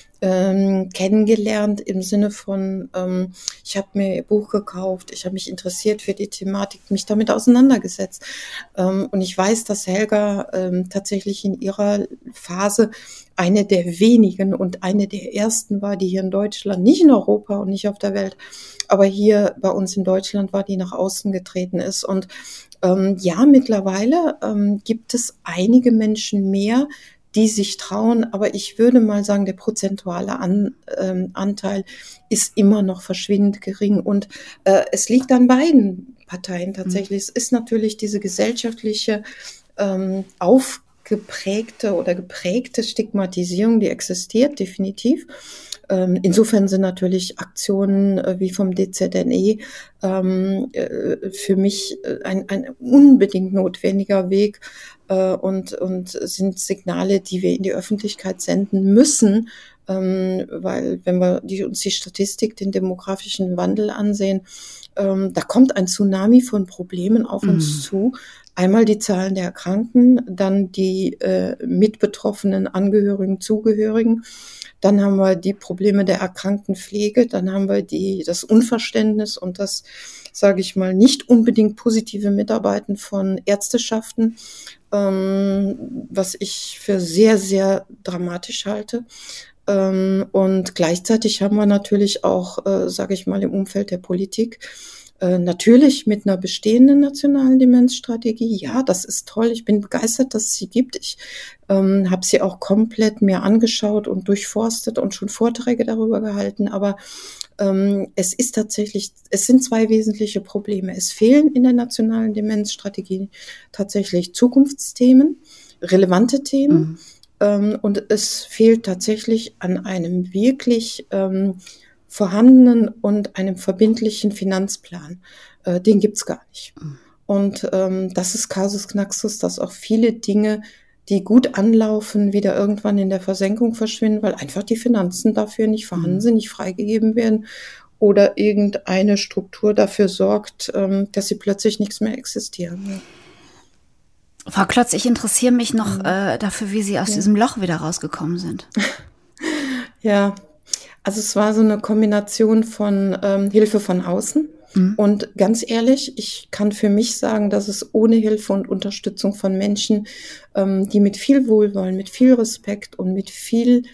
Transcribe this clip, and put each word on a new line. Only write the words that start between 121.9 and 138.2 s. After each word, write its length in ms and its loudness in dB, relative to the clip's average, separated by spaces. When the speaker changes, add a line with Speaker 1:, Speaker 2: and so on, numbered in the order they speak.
Speaker 1:
vorhandenen 840 8
und 360 -2
einem 180 -2
verbindlichen 760 0
Finanzplan. 880 -6
Äh, 180 -2
den 180 4
gibt's 280 -2
gar 140 -8
nicht. 280 -20
Speaker 2:
Mhm. 180 -14
Speaker 1:
Und, 480 -2
ähm, 400 -2
das 220 -4
ist 140 -6
Kasus 380 -4
Knaxus, 520 -4
dass 180 -4
auch 140 -6
viele 420 0
Dinge, 480 0
die 140 0
gut 340 4
anlaufen, 760 2
wieder 240 0
irgendwann 440 0
in 100 0
der 100 -2
Versenkung 540 -2
verschwinden, 480 -2
weil 140 -2
einfach 260 -8
die 160 -2
Finanzen 560 0
dafür 320 -2
nicht 220 -2
vorhanden 300 -2
Speaker 2:
Mhm. 40 -2
Speaker 1:
sind, 140 4
nicht 160 -2
freigegeben 640 -2
werden 320 0
oder 400 6